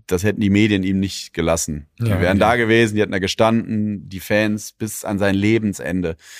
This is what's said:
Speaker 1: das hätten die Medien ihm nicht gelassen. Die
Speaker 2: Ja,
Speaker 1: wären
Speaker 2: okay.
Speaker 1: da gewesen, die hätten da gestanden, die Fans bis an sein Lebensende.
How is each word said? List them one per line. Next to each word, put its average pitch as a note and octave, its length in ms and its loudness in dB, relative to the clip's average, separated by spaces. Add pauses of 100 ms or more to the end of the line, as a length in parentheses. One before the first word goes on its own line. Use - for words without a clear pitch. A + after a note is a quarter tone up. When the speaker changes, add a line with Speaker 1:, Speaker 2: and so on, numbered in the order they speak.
Speaker 1:
das F#2 180 -2
hätten G#2+ 160 0
die G2+ 100 2
Medien G2+ 320 4
ihm F#2+ 160 0
nicht - 360 -4
gelassen. D#2+ 520 -2 (140)
Die A#2 80 -2
Speaker 2:
Ja, F#2+ 120 2
Speaker 1:
wären F#2 180 4
Speaker 2:
okay. - 20 4
Speaker 1:
da A2 160 4
gewesen, A2+ 400 4
die G#2 60 2
hätten F#2+ 100 -4
da G2+ 60 0
gestanden, G#2+ 880 -2
die F#2+ 120 -12
Fans G#2+ 520 -2
bis - 320 -10
an G2+ 140 -4
sein G2 160 0
Lebensende. F#2 840 -2 (240)